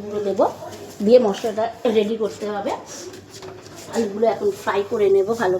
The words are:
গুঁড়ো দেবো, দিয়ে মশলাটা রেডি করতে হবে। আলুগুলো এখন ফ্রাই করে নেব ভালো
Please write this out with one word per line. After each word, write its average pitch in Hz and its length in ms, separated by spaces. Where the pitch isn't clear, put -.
গুঁড়ো 208 260
দেবো, 220 180
দিয়ে 233 220
মশলাটা 214 380
রেডি 214 260
করতে 202 220
হবে। 208 180
আলুগুলো 220 400
এখন 208 140
ফ্রাই 202 180
করে 208 240
নেব 196 140
ভালো 185 160